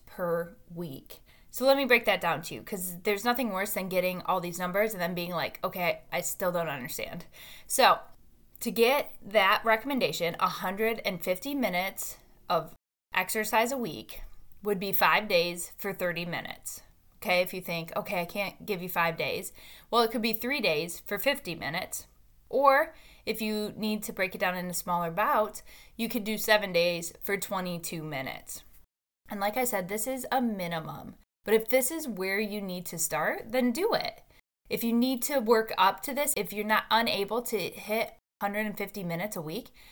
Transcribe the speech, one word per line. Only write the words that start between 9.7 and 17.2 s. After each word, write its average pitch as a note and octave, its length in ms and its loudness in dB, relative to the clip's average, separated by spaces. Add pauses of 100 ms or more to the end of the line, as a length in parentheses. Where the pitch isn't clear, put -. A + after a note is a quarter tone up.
a F#3+ 80 2
hundred G3+ 560 -2
and F#3+ 180 -4
fifty F#3+ 320 -2
minutes F#3+ 640 -2 (340)
of E3 240 0 (400)
exercise A3 560 2
a C#4 60 -2
week D#3 460 -8 (420)
would G3+ 160 0
be G3 100 -4
five F#3 380 4
days F3 500 2
for G3 140 -4
thirty F3 320 -2
minutes. - 580 -8 (360)
Okay, F3+ 220 2